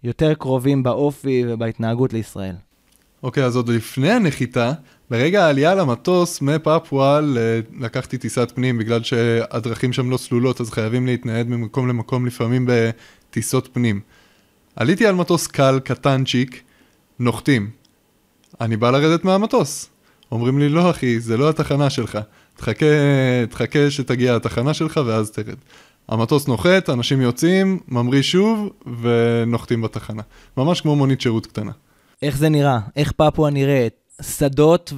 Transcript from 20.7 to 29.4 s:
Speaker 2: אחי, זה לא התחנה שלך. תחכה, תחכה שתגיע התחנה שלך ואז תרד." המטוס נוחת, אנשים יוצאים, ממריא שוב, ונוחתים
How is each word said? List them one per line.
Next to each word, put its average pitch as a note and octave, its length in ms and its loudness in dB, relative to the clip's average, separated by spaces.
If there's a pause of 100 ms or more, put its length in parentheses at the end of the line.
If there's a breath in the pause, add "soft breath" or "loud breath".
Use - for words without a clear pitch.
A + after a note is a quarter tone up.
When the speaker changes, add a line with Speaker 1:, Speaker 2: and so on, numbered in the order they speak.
Speaker 2:
אחי, B2 300 0
זה A2+ 180 -2
לא C#3+ 120 2
התחנה D3 400 0
שלך. A2 300 -4 (360 soft breath)
תחכה, - 300 -2 (640)
תחכה C#3+ 420 0
שתגיע B2 440 0
התחנה A#2+ 380 -2
שלך D#3+ 320 -4
ואז A2 260 -2
תרד." G#2+ 240 -10 (540 soft breath)
המטוס A#2 380 0
נוחת, F3+ 420 2
אנשים C3+ 320 0
יוצאים, F3+ 680 0
ממריא B2 340 0
שוב, G#3 480 0 (320)
ונוחתים A#2 800 0